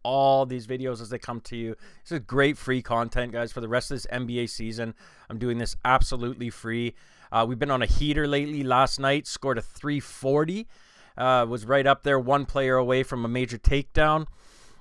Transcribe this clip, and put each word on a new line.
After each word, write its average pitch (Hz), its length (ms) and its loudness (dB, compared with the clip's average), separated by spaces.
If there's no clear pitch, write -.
all 135 420 4
these 123 220 -8
videos 127 340 -6
as 107 80 -14
they 117 100 -8
come 117 220 -10
to - 160 -12
you. 113 180 -8
This - 80 -8
is 156 60 -4
great 139 380 2
free 127 240 -2
content, 117 520 -2
guys, 117 180 -4
for - 80 -10
the 113 80 -8
rest 120 240 -2
of 139 40 -4
this 113 140 -8
N 123 160 -4
B 120 140 -4
A 117 80 -2
season. 113 460 -8
I'm 113 100 -10
doing 120 180 -2
this 117 260 -4
absolutely 123 680 2
free. 117 460 -4
Uh, 113 120 4
we've 120 140 -4
been 143 100 0
on 131 120 2
a 113 40 2
heater 147 400 2
lately. 143 380 -2
Last 127 340 2
night, 139 300 0
scored 131 300 -2
a 110 40 -4
three 147 380 -4
forty. 156 680 -2
Uh, 127 320 4
was 117 160 -6
right 135 200 2
up 139 180 4
there, 139 140 2
one 131 280 0
player 131 320 0
away 127 260 2
from 120 220 -4
a - 20 -4
major 123 300 -4
takedown. 151 680 4